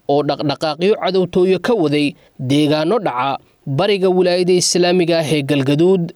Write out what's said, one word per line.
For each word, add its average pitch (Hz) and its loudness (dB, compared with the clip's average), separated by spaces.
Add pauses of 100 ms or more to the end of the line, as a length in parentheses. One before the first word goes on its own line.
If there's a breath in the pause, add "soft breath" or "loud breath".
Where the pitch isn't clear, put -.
oo 143 2
dhaqdhaqaaqyo 151 -2
cadowtooyo 185 0
ka 240 -2
waday 147 0 (320 soft breath)
deegaano 151 0
dhaca 135 -4 (300 soft breath)
bariga 190 0
wilaayada 180 2
Islaamiga 175 2
ah 156 -2
ee 151 0
Galgaduud. 151 2 (120)